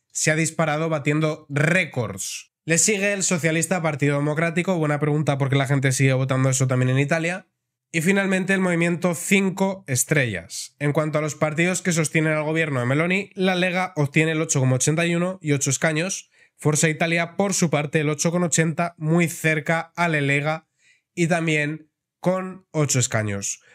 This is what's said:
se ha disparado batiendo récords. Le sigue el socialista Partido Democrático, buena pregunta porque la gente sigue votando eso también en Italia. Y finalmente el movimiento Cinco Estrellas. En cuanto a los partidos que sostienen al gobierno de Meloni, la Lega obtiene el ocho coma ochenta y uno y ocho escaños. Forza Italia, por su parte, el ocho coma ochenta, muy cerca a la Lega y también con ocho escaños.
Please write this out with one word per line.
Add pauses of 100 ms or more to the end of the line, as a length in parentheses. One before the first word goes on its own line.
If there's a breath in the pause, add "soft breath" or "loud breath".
(120)
se
ha
disparado
batiendo
récords. (140)
Le
sigue
el
socialista
Partido
Democrático,
buena
pregunta
porque
la
gente
sigue
votando
eso
también
en
Italia. (440)
Y
finalmente
el
movimiento
Cinco
Estrellas.
En
cuanto
a
los
partidos
que
sostienen
al
gobierno
de
Meloni,
la
Lega
obtiene
el
ocho
coma
ochenta
y
uno
y
ocho
escaños. (260 soft breath)
Forza
Italia,
por
su
parte,
el
ocho
coma
ochenta,
muy
cerca
a
la
Lega (480 soft breath)
y
también (300)
con
ocho
escaños. (120)